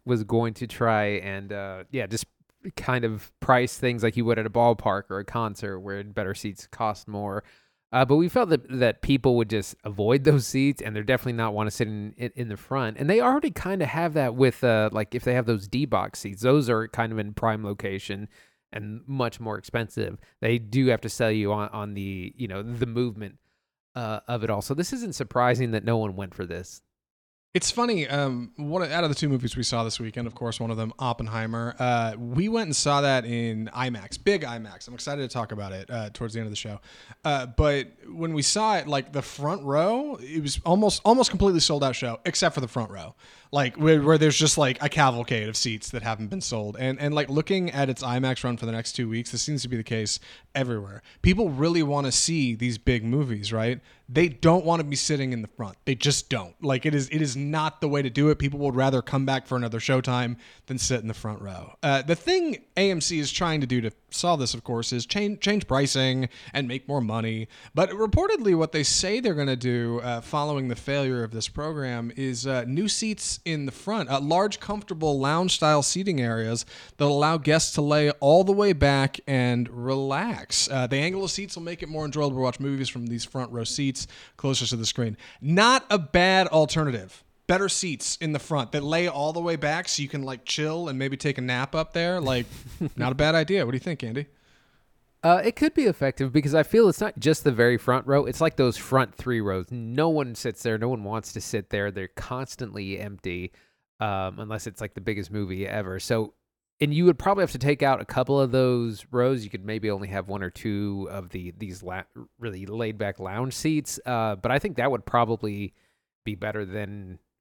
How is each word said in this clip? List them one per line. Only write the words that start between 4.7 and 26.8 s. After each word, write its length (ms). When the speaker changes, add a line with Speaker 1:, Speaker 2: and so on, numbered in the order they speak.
Speaker 1:
or 80
a 80
concert 540
where 240
better 320
seats 320
cost 400
more. 360
Uh, 140
but 120
we 120
felt 200
that, 200
that 320
people 360
would 120
just 340
avoid 400
those 220
seats, 380
and 120
they're 60
definitely 320
not 220
wanna 160
sit 160
in, 280
in, 200
in 120
the 100
front. 400
And 120
they 120
already 280
kinda 380
have 260
that 220
with, 280
uh, 280
like, 240
if 80
they 100
have 140
those 200
D-box 520
seats, 240
those 260
are 180
kind 240
of 60
in 160
prime 300
location 640
and 360
much 320
more 180
expensive. 640
They 180
do 280
have 140
to 80
sell 220
you 220
on, 160
on 260
the, 420
you 100
know, 140
the 240
movement, 540
uh, 320
of 160
it 80
all. 100
So 140
this 180
isn't 220
surprising 560
that 120
no 140
one 180
went 200
for 100
this. 380